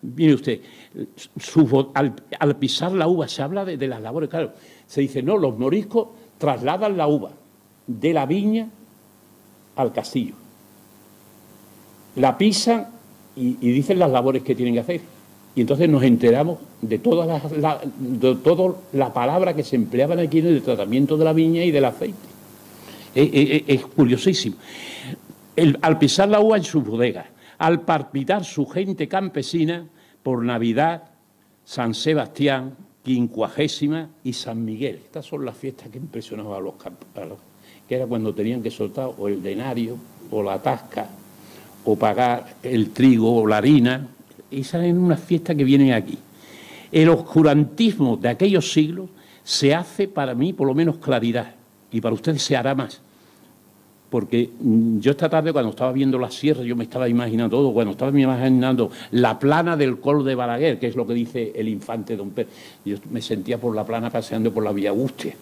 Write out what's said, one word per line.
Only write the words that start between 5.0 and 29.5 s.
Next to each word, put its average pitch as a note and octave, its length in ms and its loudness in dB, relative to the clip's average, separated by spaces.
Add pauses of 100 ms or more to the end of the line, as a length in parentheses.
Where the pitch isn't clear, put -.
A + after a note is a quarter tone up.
dice, C#3 200 -2
"No, F3 140 2
los C3+ 220 0
moriscos G#3 500 0 (300)
trasladan D#3 580 -2
la D#3 100 0
uva C3+ 260 0 (540)
de B2 280 -2
la C#3+ 100 0
viña G#3 460 -2 (1040)
al B2+ 160 -2
castillo. - 400 -6 (1800)
La C3 220 2
pisan G#3+ 480 2 (500)
y, B2 240 -2
y A#2+ 120 2
dicen C#3+ 260 2
las E3+ 120 4
labores C3 320 2
que B2+ 120 0
tienen A#2+ 180 -2
que A#2 80 0
hacer". E3+ 220 -4 (520)
Y C3 60 0
entonces C#3 300 2
nos C#3 120 4
enteramos B2 580 4 (200)
de A2 180 -2
todas E3+ 300 0
las, D3+ 300 -4
la, D3+ 200 0 (200)
de B2+ 380 0
todo F3+ 480 2 (100)
la C3 180 0
palabra D#3+ 420 0
que D3 100 -4
se - 120 -4
empleaban C3+ 420 0
aquí D#3+ 200 2
en D#3+ 80 2
el D#3 160 4
tratamiento B2+ 560 0
de D#3+ 80 4
la D#3 80 2
viña E3 280 2
y F3 80 2
del C#3+ 140 4
aceite. - 480 -6 (840)
Es, C#3+ 180 4
es, C#3+ 360 4
es C3+ 180 2
curiosísimo. B2 720 2 (960)
El, D#3 280 4
al D#3+ 180 4
pisar F3+ 280 4
la G#3 120 6
uva A3 160 6
en F#3 80 0
sus D3+ 200 0
bodegas, A2 420 -2 (320)
al E3 240 2
palpitar D#3+ 640 -2
su C#3+ 220 -4
gente F#3 400 -4
campesina E3+ 800 -4 (380)